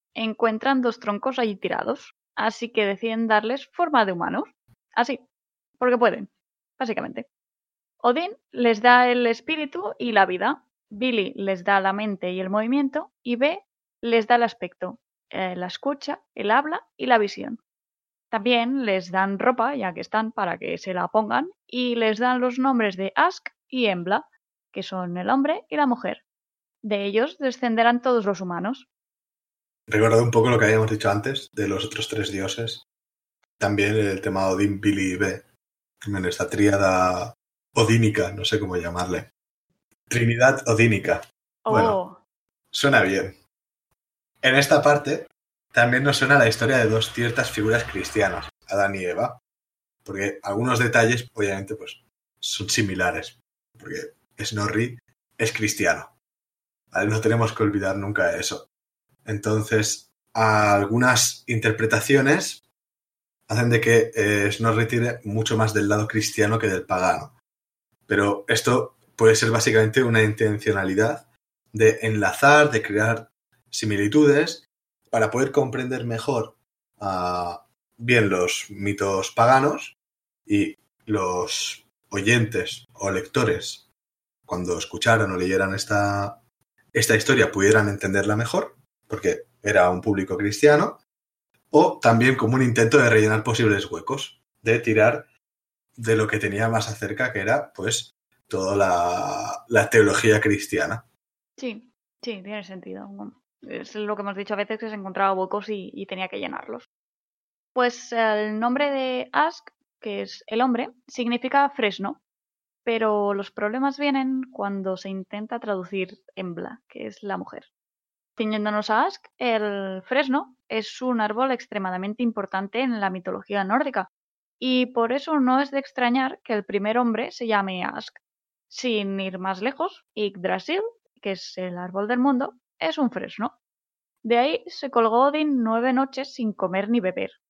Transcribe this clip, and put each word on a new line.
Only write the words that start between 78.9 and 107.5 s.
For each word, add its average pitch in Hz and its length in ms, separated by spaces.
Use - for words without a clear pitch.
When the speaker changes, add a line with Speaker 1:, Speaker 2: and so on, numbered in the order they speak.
Speaker 2:
paganos 135 680
y - 300
los - 800
oyentes 107 840
o 98 160
lectores, - 800
cuando 90 320
escucharan 95 520
o 92 60
leyeran 95 380
esta, 101 680
esta 110 240
historia, 113 340
pudieran 101 380
entenderla 98 480
mejor, - 400
porque - 360
era 95 280
un 90 100
público 95 360
cristiano, 147 640
o 160 300
también 120 360
como 117 180
un 131 80
intento 120 360
de 120 120
rellenar 107 320
posibles 107 480
huecos, - 500
de 113 160
tirar 107 480
de 113 200
lo 110 100
que 107 120
tenía 101 300
más 110 200
acerca, 107 440
que 101 80
era, 117 320
pues, - 420
toda 95 280
la, 90 920
la 107 220
teología 107 500
cristiana. 101 640
Speaker 1:
Sí, 226 360
sí, 214 200
tiene 202 220
sentido. 190 440
Bueno, 202 340
es - 320
lo 214 220
que 202 60
hemos 196 140
dicho 202 180
a 196 40
veces, 208 200
que 226 100
se 214 60
encontraba 196 400
huecos 190 340
y, 196 240
y 196 140
tenía 185 220
que 202 100
llenarlos. - 460